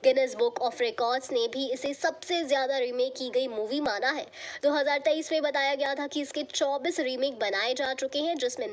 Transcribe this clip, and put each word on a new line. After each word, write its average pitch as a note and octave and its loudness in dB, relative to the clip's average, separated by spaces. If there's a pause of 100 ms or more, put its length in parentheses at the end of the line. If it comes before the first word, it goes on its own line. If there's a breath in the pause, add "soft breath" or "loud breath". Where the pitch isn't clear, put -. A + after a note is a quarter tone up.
Guinness C4 6
Book A#3+ 2
of A#3 -2
Records A#3+ 0
ने A#3 2
भी C4 -4
इसे C#4 -4
सबसे E4 -2
ज्यादा C4+ 2
remake B3+ 0
की B3+ -6
गई B3+ 2
movie A3 -2
माना A#3+ 2
है। D4 -2 (380 loud breath)
दो C#4+ 6
हज़ार C#4+ 2
तेईस D#4 0
में D#4 2
बताया C#4 2
गया C#4 0
था C#4+ -4
कि D4 -4
इसके C#4+ -4
चौबीस C#4+ 0
remake B3+ -2
बनाए G#3+ 0
जा C4 -2
चुके C4 -2
हैं, E4 0
जिसमें B3 -4